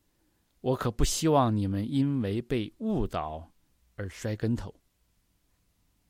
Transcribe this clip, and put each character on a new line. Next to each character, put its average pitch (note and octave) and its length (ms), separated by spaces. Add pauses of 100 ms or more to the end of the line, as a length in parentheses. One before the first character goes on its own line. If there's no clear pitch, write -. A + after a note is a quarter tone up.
(600)
：“我 B2+ 140
可 B2 160
不 - 120
希 - 240
望 C3 280
你 G2+ 120
们 G2 240
因 C#3 300
为 G#2 180
被 B2 380
误 G3 300
导 D#2+ 440 (440)
而 G2+ 120
摔 G#2+ 280
跟 A#2 200
头。” F#2+ 180 (1400)